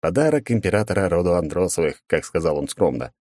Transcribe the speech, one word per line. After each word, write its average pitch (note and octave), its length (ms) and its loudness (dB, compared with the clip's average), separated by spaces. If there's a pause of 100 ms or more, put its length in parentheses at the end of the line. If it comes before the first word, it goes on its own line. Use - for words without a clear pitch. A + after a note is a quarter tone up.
Подарок C#3+ 460 0
императора G2+ 580 0
роду F2 260 2
Андросовых, E2+ 720 -2
как D#2 200 0
сказал D#2+ 320 0
он C#2+ 100 -6
скромно. B1+ 560 -2